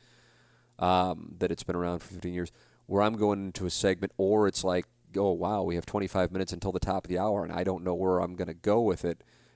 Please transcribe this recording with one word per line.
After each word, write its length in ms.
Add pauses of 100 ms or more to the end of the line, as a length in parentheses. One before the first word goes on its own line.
(800)
Um, 600
that 120
it's 120
been 140
around 240
for 140
fifteen 200
years, 180 (340)
where 160
I'm 120
going 320
into 200
a 40
segment, 460
or 320
it's 160
like, 220 (300)
"Oh, 160
wow, 300
we 140
have 100
twenty-five 460
minutes 200
until 200
the 80
top 240
of 40
the 100
hour, 260
and 80
I 120
don't 200
know 100
where 260
I'm 140
gonna 200
go 260
with 240
it." 180 (340)